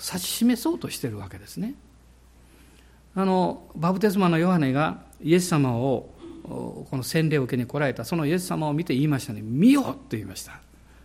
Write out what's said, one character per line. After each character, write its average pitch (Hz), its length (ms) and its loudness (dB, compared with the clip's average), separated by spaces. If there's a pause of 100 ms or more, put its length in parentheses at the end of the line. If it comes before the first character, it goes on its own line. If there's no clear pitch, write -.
指 - 160 -6
し 180 80 -8
示 240 320 2
そ 330 120 -2
う 349 60 -4
と - 120 -8
し - 80 -10
て 131 100 -6
る 107 100 -8
わ 98 100 -10
け 95 100 -14
で - 80 -20
す - 120 -14
ね。 226 160 -6 (1400)
あ 190 100 0
の、 185 380 0 (140)
バ 170 180 0
プ 185 60 -2
テ 214 100 4
ス 185 80 0
マ 185 100 4
の 160 100 4
ヨ 175 120 4
ハ 180 80 4
ネ 135 140 2
が 156 300 0 (200)
イ 156 120 4
エ 180 60 6
ス 180 80 -4
様 139 260 4
を、 123 360 0 (340)
こ 123 480 -12
の 131 100 -4
洗 160 260 0
礼 147 100 2
を 131 60 2
受 123 120 -2
け - 0 -
に 123 100 0
来 147 120 -6
ら 147 80 0
れ 123 80 0
た、 117 100 -8
そ 170 120 -2
の 156 100 0
イ 151 60 2
エ 185 60 2
ス 180 80 -4
様 160 220 -2
を 147 40 0
見 160 120 0
て 147 100 -2
言 135 100 2
い 156 40 2
ま 143 100 2
し - 80 -6
た 120 60 -8
ね。 107 100 -8
「見 139 300 6
よ」 277 100 4 (260)
と 151 80 -4
言 110 40 -4
い 98 40 -10
ま 95 120 -12
し - 80 -12
た。 - 160 -18 (440)